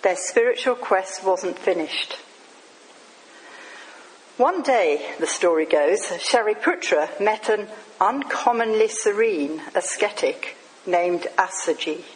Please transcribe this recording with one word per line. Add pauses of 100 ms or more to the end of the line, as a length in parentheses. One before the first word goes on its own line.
Their
spiritual
quest
wasn't
finished. (2250)
One
day,
the
story
goes,
Shariputra
met
an (320)
uncommonly
serene (120)
ascetic (280)
named (100)
Assaji. (120)